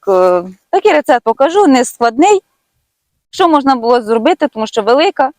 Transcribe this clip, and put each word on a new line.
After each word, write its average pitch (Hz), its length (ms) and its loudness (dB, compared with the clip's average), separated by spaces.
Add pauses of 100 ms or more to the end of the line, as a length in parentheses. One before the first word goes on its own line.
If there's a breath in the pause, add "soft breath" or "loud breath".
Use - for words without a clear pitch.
е, 185 340 2 (280)
такий 392 220 0
рецепт 294 320 0
покажу, 330 420 0
не 254 180 2
складний. 285 580 0 (880)
Що 370 180 -2
можна 269 280 0
було 240 260 0
зробити, 233 460 -2
тому 220 180 -8
що 220 160 -4
велика, 277 560 0